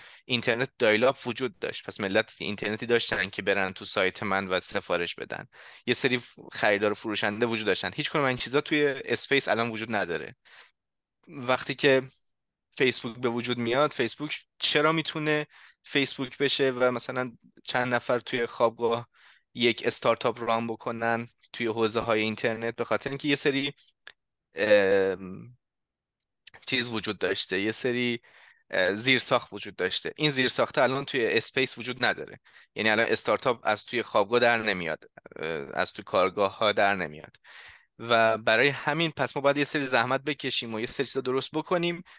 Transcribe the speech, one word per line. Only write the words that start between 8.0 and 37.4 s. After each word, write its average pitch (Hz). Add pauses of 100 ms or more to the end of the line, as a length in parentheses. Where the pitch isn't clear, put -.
کدوم 151
این 127
چیزا 123
توی 147 (180)
اسپیس -
الان 113
وجود 110
نداره. 85 (920)
وقتی 131
که 135 (720)
فیسبوک 123
به 123
وجود 120
میاد، 127
فیسبوک - (120)
چرا 156
می‌تونه 151 (360)
فیسبوک -
بشه 139
و 127
مثلاً 127 (320)
چند 123
نفر 123
توی 117
خوابگاه 117 (460)
یک 120
استارتاپ 117
ران 117
بکنن 117 (240)
توی 120
حوزه 110
های 110
اینترنت؟ 113
به 117
خاطر 113
اینکه 139
یه 143
سری، 139 (800)
ام، 98 (1080)
چیز 123
وجود 107
داشته، 95
یه 107
سری، 120 (500)
اه، 95
زیرساخت 123
وجود 101
داشته. -
این 151
زیرساخت 127
الان 135
توی 131
اسپیس 120
وجود 120
نداره، - (340)
یعنی 110
الان 110
استارتاپ 113
از 107
توی 120
خوابگاه 110
در 117
نمیاد، 90 (320)
اه، 78
از -
توی -
کارگاه 95
ها 104
در 101
نمیاد 78 (640)